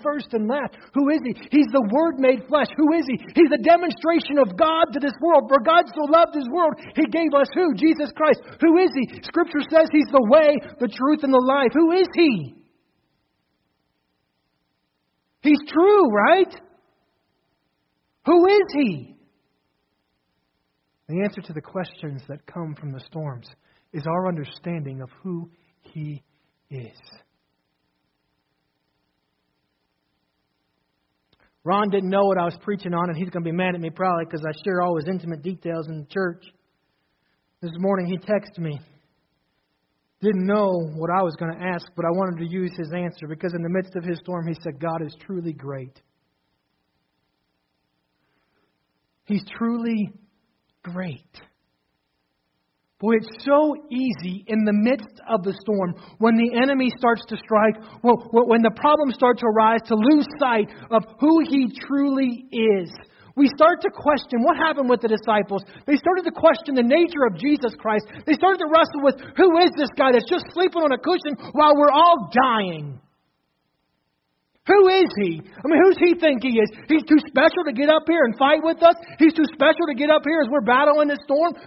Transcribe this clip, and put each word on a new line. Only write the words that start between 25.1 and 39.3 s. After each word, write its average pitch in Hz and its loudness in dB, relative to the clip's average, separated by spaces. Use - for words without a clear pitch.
who 170 -12
he 151 -14
is. 123 -18
Ron 202 -2
didn't 190 -4
know 196 0
what 190 0
I 170 -2
was 175 -8
preaching 190 -8
on, 175 -4
and 156 -8
he's 185 -8
gonna 170 -8
be 165 -6
mad 185 -4
at 170 -10
me 160 -8
probably 175 -4
'cause 165 -12
I 156 -8
share 185 -4
all 175 -2
his 151 -6
intimate 170 -8
details 165 -10
in 160 -12
the 143 -16
church. 180 -8
This 170 -12
morning 185 -2
he 180 -6
texted 202 -6
me. 151 -10